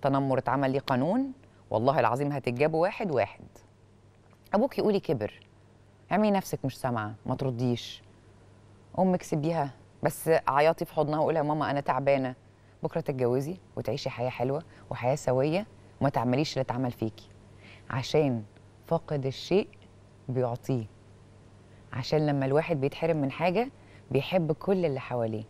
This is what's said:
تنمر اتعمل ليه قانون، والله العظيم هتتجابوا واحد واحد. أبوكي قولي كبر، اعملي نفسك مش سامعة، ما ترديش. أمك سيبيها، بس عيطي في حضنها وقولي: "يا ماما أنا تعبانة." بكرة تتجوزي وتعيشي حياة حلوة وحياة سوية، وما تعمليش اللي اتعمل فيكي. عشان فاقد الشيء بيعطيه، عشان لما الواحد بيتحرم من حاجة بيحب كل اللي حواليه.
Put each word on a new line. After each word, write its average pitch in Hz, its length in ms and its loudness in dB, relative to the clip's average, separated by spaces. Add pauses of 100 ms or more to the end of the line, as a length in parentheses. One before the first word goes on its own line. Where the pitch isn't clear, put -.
تنمر 135 360 2
اتعمل 131 320 0
ليه 135 100 0
قانون، 185 520 0 (380)
والله 117 300 2
العظيم 127 320 2
هتتجابوا 143 500 0
واحد 196 280 -2
واحد. 113 340 0 (1080)
أبوكي 220 280 2
قولي 202 180 2
كبر، 110 400 -4 (720)
اعملي 208 180 4
نفسك - 340 -2
مش 131 160 -4
سامعة، 110 340 -4 (120)
ما 131 80 -2
ترديش. 123 680 -2 (960)
أمك 180 240 2
سيبيها، 156 480 -2 (320)
بس - 280 -2 (180)
عيطي 151 360 4
في - 100 -18
حضنها 151 240 0
وقولي: 156 200 2
"يا 151 40 2
ماما 147 280 0
أنا 143 100 0
تعبانة." 135 540 2 (480)
بكرة 160 180 -2
تتجوزي 135 560 0 (200)
وتعيشي 123 340 -4
حياة 123 180 -4
حلوة 135 340 -4 (280)
وحياة 127 240 0
سوية، 151 520 0 (340)
وما 139 100 4
تعمليش 127 420 2
اللي 135 100 -2
اتعمل 123 280 -2
فيكي. - 380 -6 (640)
عشان 131 520 2 (440)
فاقد 131 400 -2
الشيء 175 420 0 (600)
بيعطيه، 123 560 -2 (1080)
عشان 151 340 0
لما 139 200 0
الواحد 151 340 0
بيتحرم 165 360 0
من 139 140 0
حاجة 180 400 0 (400)
بيحب 156 420 0
كل 185 340 0
اللي 135 140 -2
حواليه. 113 500 -4